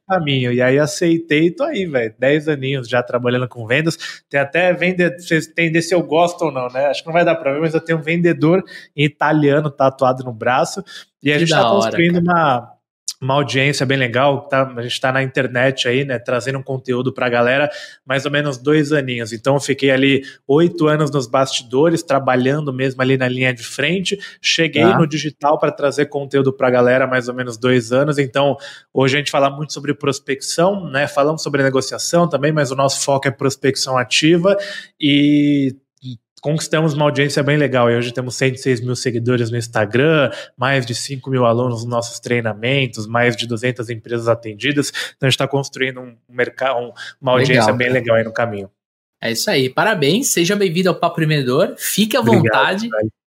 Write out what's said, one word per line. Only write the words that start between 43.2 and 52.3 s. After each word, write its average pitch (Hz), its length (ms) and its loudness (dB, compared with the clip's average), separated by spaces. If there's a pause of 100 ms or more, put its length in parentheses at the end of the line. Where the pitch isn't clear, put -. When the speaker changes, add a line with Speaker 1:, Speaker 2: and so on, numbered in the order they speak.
Speaker 1:
de 117 120 -6
duzentas 120 420 -4
empresas 117 400 -6
atendidas. 117 640 -2 (240)
Então, - 100 -2
a 131 40 2
gente - 80 0
tá 135 100 -2
construindo 131 520 -4
um 127 140 -18 (140)
merca-, 123 480 -2
um, 120 160 -6 (260)
uma 131 140 -2
audiência 123 400 4
Speaker 2:
Legal, 120 60 -4
Speaker 1:
bem 123 80 0
Speaker 2:
cara. 127 120 2
Speaker 1:
legal 117 180 2
aí 113 80 2
no 113 80 -10
caminho. 104 380 -4 (520)
Speaker 2:
É 117 100 -4
isso 113 180 -4
aí. 135 200 2
Parabéns, 175 580 0
seja 175 260 0
bem-vindo 185 360 0
ao 160 60 2
Papo 165 260 -2
Empreendedor. 151 560 0
Fique - 360 -2
à 269 60 2
Speaker 1:
Obrigado, 220 240 6